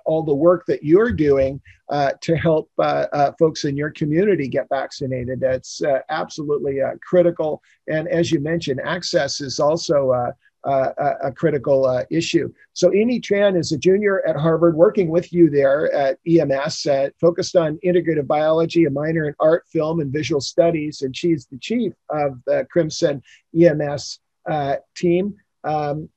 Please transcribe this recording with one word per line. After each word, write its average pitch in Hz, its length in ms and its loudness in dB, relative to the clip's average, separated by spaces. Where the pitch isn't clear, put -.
all 160 160 0
the 151 120 0
work 170 300 2
that 143 180 -4
you're 202 300 4
doing, 139 480 2
uh, 143 220 0
to 165 120 0
help, 156 440 0
uh, 147 340 0
uh, 143 260 2
folks 160 260 2
in 139 120 -2
your 147 140 -4
community 160 580 0
get - 220 -2
vaccinated. 131 680 -6
That's, 131 440 -4
uh, 139 160 0
absolutely, 147 720 -6
uh, 123 120 -2
critical. 170 540 0
And 156 200 -4
as 165 240 0
you 151 80 0
mentioned, 156 420 -4
access 156 600 -4
is 135 180 -8
also, 147 520 0
uh, 123 200 -2
uh, 135 320 0
a, 143 320 -4
a 123 40 -6
critical, 139 520 0
uh, 127 260 0
issue. 151 400 0
So - 220 2
Amy 226 260 2
Tran 202 340 0
is 160 180 -2
a 151 40 -2
junior 190 500 2
at 160 100 -2
Harvard, 160 400 2
working 180 340 4
with 175 200 0
you 170 200 6
there 143 420 2
at 135 340 0
E 165 140 4
M 139 120 0
S, 143 340 -4
uh, 139 240 0
focused - 340 0
on 160 300 2
integrative 160 420 0
biology, 160 600 2
a 139 40 -2
minor 151 360 -2
in 147 140 -6
art, 160 300 2
film, 160 300 -2
and 139 100 -4
visual 143 300 -2
studies, 156 640 -2
and 131 120 -6
she's 165 300 -2
the 131 140 -18
chief 220 340 -4
of 143 380 -4
the 139 240 -2
Crimson 156 520 -2
E 170 140 6
M 151 140 2
S, 143 380 -8
uh, 143 260 -2
team. 185 380 0
Um, 151 540 -4